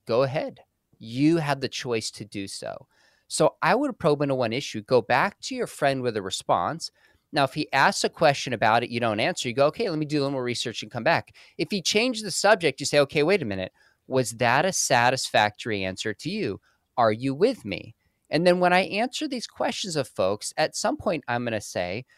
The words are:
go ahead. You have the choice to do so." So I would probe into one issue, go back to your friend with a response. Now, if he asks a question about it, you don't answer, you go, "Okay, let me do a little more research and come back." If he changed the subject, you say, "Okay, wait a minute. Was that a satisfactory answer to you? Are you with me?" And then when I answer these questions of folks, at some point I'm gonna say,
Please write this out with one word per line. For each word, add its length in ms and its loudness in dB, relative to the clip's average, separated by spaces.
go 200 2
ahead. 360 -6
You 380 0
have 240 -2
the 80 -4
choice 440 -4
to 120 -14
do 240 -10
so." 400 -12
So 340 2
I 140 4
would 240 -4
probe 220 2
into 120 0
one 180 0
issue, 280 -6
go 200 4
back 420 0
to 120 -10
your 140 -4
friend 340 0
with 140 -2
a 60 -2
response. 680 -2
Now, 140 2
if 100 -2
he 180 -4
asks 300 4
a 60 0
question 440 2
about 300 4
it, 80 -6
you 80 -4
don't 220 0
answer, 280 -2
you 60 -6
go, 120 4
"Okay, 220 -2
let 100 -2
me 80 -2
do 100 -2
a 40 2
little 120 0
more 100 -4
research 400 -6
and 80 -14
come 140 -8
back." 320 0
If 140 -4
he 120 -2
changed 420 0
the 80 -6
subject, 480 2
you 60 -4
say, 120 2
"Okay, 240 2
wait 200 2
a 20 -4
minute. 280 -6
Was 300 0
that 260 4
a 80 0
satisfactory 1120 2
answer 300 -4
to 160 -8
you? 300 -4
Are 160 4
you 200 -4
with 320 0
me?" 300 -8
And 140 2
then 140 4
when 120 4
I 100 4
answer 440 -4
these 220 -8
questions 480 -6
of 120 -2
folks, 480 -4
at 200 -2
some 200 -2
point 300 -4
I'm 180 -2
gonna 160 -2
say, 460 -6